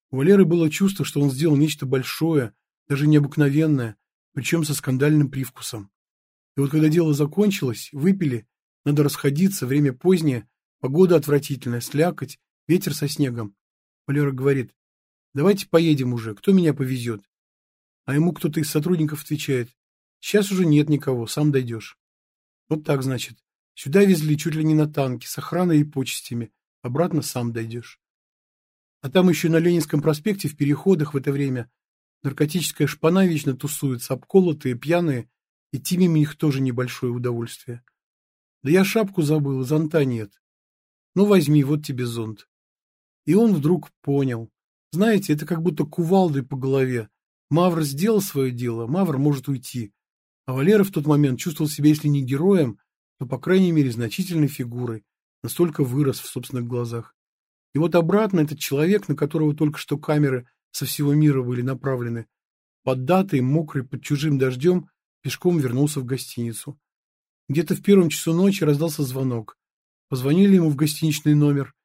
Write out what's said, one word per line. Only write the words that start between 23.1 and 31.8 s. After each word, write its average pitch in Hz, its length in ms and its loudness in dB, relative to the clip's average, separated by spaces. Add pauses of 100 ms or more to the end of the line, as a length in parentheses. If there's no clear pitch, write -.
Сюда 185 300 2
везли 156 320 4
чуть 151 200 -6
ли 156 80 -2
не 156 100 2
на 151 180 2
танке, 127 360 -4
с - 100 -10
охраной 165 420 2
и 151 40 2
почестями. 120 680 -8 (300)
Обратно 151 400 -2
сам 120 300 -6
дойдешь. 117 480 -12 (1000)
А 135 100 -10
там 185 200 4
еще 160 180 0
на 160 100 4
Ленинском 165 440 2
проспекте 156 460 -2
в - 80 -8
переходах 147 580 0
в - 20 -6
это 139 160 -2
время 139 380 -4 (520)